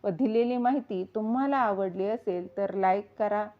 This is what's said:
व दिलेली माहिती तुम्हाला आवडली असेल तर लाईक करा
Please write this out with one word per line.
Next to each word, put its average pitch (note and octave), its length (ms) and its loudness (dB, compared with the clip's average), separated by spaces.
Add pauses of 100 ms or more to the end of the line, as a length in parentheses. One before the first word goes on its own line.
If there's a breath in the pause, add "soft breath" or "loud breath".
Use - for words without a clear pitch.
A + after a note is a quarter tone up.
व G3+ 60 0
दिलेली A#3 480 2
माहिती A#3+ 460 0 (120)
तुम्हाला B3+ 420 0
आवडली G3 480 0
असेल G3+ 520 -4
तर G3 160 -2
लाईक F#3+ 340 2 (120)
करा G#3 280 0 (120)